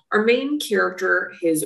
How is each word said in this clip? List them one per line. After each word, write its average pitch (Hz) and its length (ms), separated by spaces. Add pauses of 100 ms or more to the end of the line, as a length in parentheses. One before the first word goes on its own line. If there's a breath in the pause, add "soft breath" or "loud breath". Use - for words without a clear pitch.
our 214 140
main 269 340
character, 185 840
his 160 240